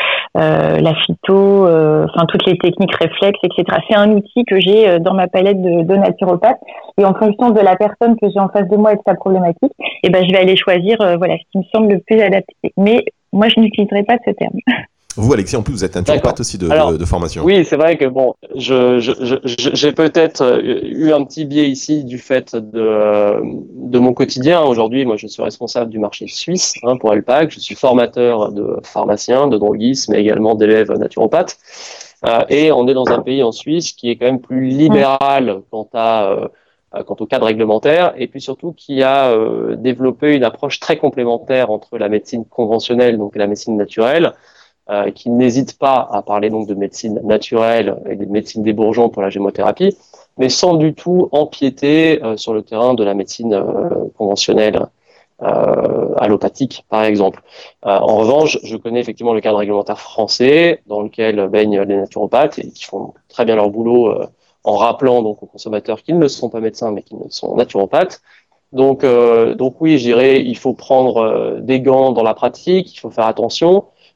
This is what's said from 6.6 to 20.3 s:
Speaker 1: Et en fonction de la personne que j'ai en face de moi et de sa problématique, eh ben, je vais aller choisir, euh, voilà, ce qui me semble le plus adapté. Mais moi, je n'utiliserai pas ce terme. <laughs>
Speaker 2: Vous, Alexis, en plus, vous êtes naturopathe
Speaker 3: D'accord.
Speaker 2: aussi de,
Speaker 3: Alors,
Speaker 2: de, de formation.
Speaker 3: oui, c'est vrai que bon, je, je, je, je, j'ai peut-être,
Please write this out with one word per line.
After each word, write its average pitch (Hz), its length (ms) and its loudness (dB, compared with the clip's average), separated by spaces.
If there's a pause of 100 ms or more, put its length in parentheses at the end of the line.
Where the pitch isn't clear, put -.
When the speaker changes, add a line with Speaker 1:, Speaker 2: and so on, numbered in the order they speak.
Speaker 1:
Et 202 60 4
en 190 100 4
fonction 220 360 2
de 214 100 4
la 185 160 4
personne 226 440 2
que 208 80 2
j'ai 190 120 -2
en 190 80 0
face 196 200 0
de 208 80 2
moi 208 160 4
et 208 40 2
de 208 100 -6
sa 190 80 2
problématique, 185 580 0 (300)
eh 180 80 2
ben, 185 160 4
je 185 60 2
vais 196 60 4
aller 190 180 4
choisir, 196 440 0
euh, 180 160 2
voilà, 170 200 -2
ce - 60 -12 (100)
qui 190 60 -2
me 180 140 -2
semble 220 200 4
le 196 80 0
plus 220 200 2
adapté. 196 340 0 (220)
Mais 214 280 2 (280)
moi, 208 160 2
je 220 120 2
n'utiliserai 202 420 2
pas 233 140 2 (100)
ce 202 60 0
terme. - 220 -6 (120)
<laughs> 247 60 2 (440)
Speaker 2:
Vous, 110 180 2
Alexis, 101 220 -2
en 110 60 -2
plus, 139 120 -6
vous 95 100 -4
êtes 90 100 -4
naturopathe 98 300 0
Speaker 3:
D'accord. 120 160 -2
Speaker 2:
aussi 120 160 -8
de, 90 140 -4
Speaker 3:
Alors, 151 220 2
Speaker 2:
de, 78 40 -2
de 85 80 -4
formation. 85 400 -4
Speaker 3:
oui, 185 220 4
c'est 151 100 -2
vrai 160 220 2
que 143 80 2
bon, 127 260 0 (240)
je, 123 420 2
je, 117 220 0
je, 127 140 -4 (100)
je, 127 300 -4
j'ai 147 180 0
peut-être, 160 480 0